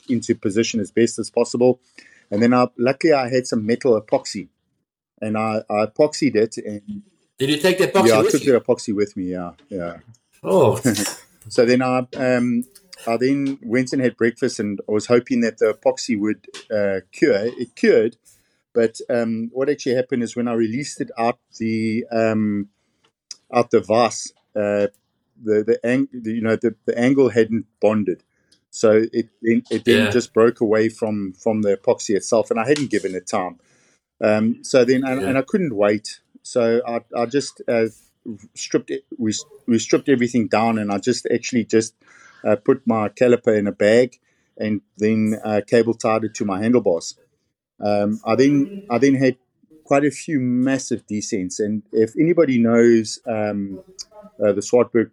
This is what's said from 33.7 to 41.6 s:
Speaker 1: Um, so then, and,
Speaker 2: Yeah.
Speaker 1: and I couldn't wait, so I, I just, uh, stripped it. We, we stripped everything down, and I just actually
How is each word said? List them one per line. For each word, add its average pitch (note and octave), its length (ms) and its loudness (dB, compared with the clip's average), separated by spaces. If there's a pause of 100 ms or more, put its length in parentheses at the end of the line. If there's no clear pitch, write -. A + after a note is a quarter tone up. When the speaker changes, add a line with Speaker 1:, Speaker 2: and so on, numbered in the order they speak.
Speaker 1:
Um, A2 400 0
so B2+ 220 4
then, C3 180 2
and, C3 180 -4
Speaker 2:
Yeah. - 100 -4
Speaker 1:
and C3 80 0
I C3 40 0
couldn't E3+ 320 -2
wait, G#2 460 0 (240)
so A#2 420 0
I, A#2 140 -6 (200)
I A#2 60 -2
just, C3+ 400 -4
uh, A2+ 200 0 (680)
stripped - 380 -4
it. C3+ 120 -8 (140)
We, A2 140 -2 (340)
we A2+ 140 2
stripped - 280 -2
everything A#2+ 380 2
down, A2+ 320 0
and G#2 140 -4
I G2+ 60 -2
just - 360 -4
actually A#2 300 -2